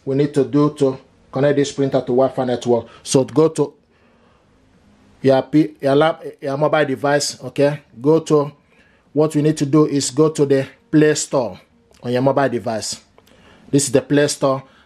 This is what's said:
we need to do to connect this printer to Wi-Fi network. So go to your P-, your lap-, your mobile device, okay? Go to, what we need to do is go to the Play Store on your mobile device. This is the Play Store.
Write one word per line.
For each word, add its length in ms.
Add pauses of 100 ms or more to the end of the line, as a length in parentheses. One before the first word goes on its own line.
we 100
need 180
to 120
do 300
to 220 (340)
connect 260
this 140
printer 280
to 80
Wi-Fi 380
network. 420 (160)
So 220
go 240
to 240 (1500)
your 220
P-, 380
your 140
lap-, 280 (180)
your 160
mobile 280
device, 580
okay? 380 (200)
Go 200
to, 300 (640)
what 220
we 60
need 160
to 80
do 200
is 260
go 180
to 160
the 220 (240)
Play 240
Store 440 (440)
on 80
your 100
mobile 280
device. 540 (640)
This 160
is 60
the 100
Play 260
Store. 360 (220)